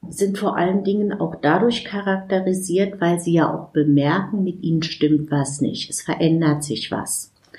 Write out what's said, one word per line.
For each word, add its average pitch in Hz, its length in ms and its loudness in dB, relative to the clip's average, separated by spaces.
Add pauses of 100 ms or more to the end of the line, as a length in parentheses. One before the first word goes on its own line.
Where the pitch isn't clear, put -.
(100)
sind 196 280 -2
vor 202 180 -2
allen 190 280 2
Dingen 202 280 0
auch - 280 -4
dadurch 190 440 2
charakterisiert, 190 1160 -2
weil 170 200 2
sie 170 140 0
ja 160 200 4
auch - 160 -10
bemerken, 156 760 2
mit 175 180 -4
ihnen 165 200 2
stimmt 147 480 0
was 143 300 -2
nicht. - 300 -4
Es - 120 -8
verändert 160 640 2
sich - 260 -6
was. - 420 -6 (260)